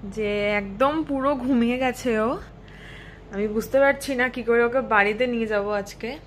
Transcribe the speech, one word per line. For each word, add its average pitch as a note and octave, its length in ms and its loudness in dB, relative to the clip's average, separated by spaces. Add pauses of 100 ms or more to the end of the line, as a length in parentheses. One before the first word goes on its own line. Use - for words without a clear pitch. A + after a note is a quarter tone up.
যে G#3 380 -2
একদম G#3 640 0
পুরো C#4 320 0
ঘুমিয়ে B3 420 2
গেছে B3 420 0
ও। A#3+ 180 0 (920)
আমি G3+ 160 -2
বুঝতে A3 320 0
পারছি C#4 360 2
না B3+ 140 2
কি B3 140 -6
করে A#3 200 4
ওকে A#3+ 180 2
বাড়িতে A3+ 460 0
নিয়ে A#3 200 -2
যাব G#3 220 0
আজকে। G#3 580 -6